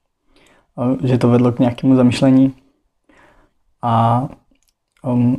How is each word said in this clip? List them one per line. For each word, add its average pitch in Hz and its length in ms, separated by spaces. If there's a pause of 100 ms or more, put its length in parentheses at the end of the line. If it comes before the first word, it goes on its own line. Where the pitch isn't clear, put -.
(760)
a 127 280
že 127 140
to 120 100
vedlo 120 240
k 117 60
nějakému 131 380
zamyšlení. 131 580 (1300)
A, 117 460 (720)
um, 123 360